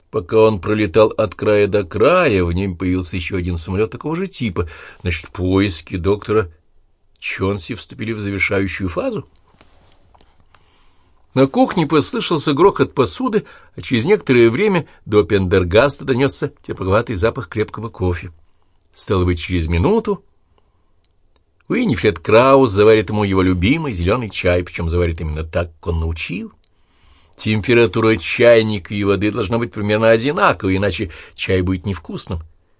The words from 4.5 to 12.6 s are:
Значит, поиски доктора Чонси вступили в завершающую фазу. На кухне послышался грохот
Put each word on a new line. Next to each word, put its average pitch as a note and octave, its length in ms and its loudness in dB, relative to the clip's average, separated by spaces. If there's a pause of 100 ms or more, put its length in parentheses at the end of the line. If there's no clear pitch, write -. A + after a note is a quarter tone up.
Значит, E2+ 300 -6
поиски F#2+ 640 -2
доктора G2 560 -2 (640)
Чонси G2+ 580 -6
вступили A2+ 360 -10
в G#2+ 80 -6
завершающую G2 680 -4
фазу. G#3+ 360 -6 (2000)
На C3+ 140 4
кухне A3+ 360 0
послышался D#3 680 0
грохот D3 420 2